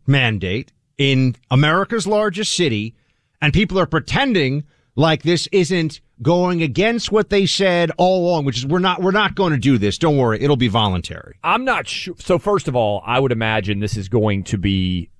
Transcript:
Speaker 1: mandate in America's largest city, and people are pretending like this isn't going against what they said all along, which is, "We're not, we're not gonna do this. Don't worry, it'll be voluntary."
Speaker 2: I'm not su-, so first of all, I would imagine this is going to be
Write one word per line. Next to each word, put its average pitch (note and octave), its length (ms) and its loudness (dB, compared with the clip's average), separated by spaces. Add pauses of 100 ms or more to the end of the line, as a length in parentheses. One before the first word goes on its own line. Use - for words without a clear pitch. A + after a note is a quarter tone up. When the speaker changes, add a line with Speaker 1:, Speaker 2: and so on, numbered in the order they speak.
Speaker 1:
mandate A2+ 680 0 (240)
in C3 400 2 (120)
America's E3 560 2
largest G#3 520 -2
city, A2+ 360 -2 (460)
and D3+ 140 0
people F#3+ 260 2
are E3+ 60 2
pretending D#3+ 800 -2 (320)
like D#3 260 2
this E3+ 300 0
isn't F3 480 0 (200)
going F3 400 2
against G3+ 520 -2
what G#3 160 2
they G3 160 2
said F3 520 0
all F3+ 300 2
along, E3 160 0
which C3 140 -2
is, B2+ 80 -6
"We're E3 140 0
not, F3+ 220 0
we're F#3 100 0
not G3+ 220 0
gonna E3+ 240 0
do B2+ 200 4
this. G2+ 200 0
Don't D3+ 200 2
worry, A2 240 2
it'll C#3+ 160 2
be A#2+ 100 2
voluntary." G2 760 -2
Speaker 2:
I'm G3 220 -2
not G3+ 240 -2
su-, - 320 -10
so F3+ 180 2
first G3+ 300 0
of C3 80 -4
all, G#2 300 0
I A#2+ 120 0
would C3+ 140 2
imagine A2 480 -2
this G#2 160 -4
is F#2+ 140 -8
going G#2 340 0
to G#2+ 140 -4
be F#2 520 0 (100)